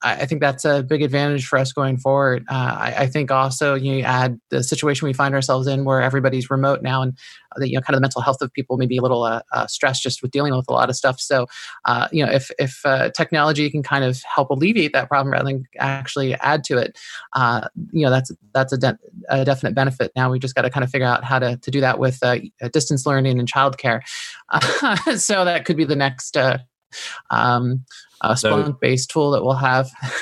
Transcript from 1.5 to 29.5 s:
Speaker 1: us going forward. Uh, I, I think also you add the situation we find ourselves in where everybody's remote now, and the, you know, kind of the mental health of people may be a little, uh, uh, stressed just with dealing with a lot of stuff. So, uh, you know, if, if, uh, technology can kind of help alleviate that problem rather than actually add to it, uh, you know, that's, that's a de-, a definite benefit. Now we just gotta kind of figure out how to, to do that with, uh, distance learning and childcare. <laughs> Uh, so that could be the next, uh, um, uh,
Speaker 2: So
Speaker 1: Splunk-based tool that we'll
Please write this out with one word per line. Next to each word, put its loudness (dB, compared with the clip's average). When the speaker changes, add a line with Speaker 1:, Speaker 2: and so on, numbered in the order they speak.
Speaker 1:
us 2
going 0
forward. 0
Uh, -2
I, -4
I 2
think -2
also 2
you 0
add 0
the -2
situation 0
we 0
find 0
ourselves 0
in 0
where 2
everybody's 0
remote 2
now, -2
and -2
the, -2
you -2
know, 0
kind 0
of 2
the 2
mental 0
health 0
of -4
people -4
may 2
be 0
a 0
little, 2
uh, -2
uh, 0
stressed -2
just -4
with -6
dealing 0
with -2
a 0
lot 2
of -4
stuff. 0
So, 0
uh, 0
you 2
know, 0
if, 0
if, -4
uh, 2
technology 0
can -4
kind 0
of -2
help 0
alleviate 2
that 0
problem 0
rather 0
than -4
actually -2
add 0
to 0
it, -4
uh, 0
you 2
know, 4
that's, 2
that's 0
a 0
de-, 0
a 2
definite 0
benefit. 0
Now 2
we 0
just -6
gotta 2
kind 0
of -2
figure 0
out 0
how 0
to, 0
to -8
do 0
that 2
with, 0
uh, 2
distance 0
learning 2
and -2
childcare. 2
<laughs> -14
Uh, 0
so 2
that 0
could 0
be 2
the 0
next, -2
uh, 4
um, 2
uh, 2
Speaker 2:
So 2
Speaker 1:
Splunk-based 0
tool 2
that 2
we'll 2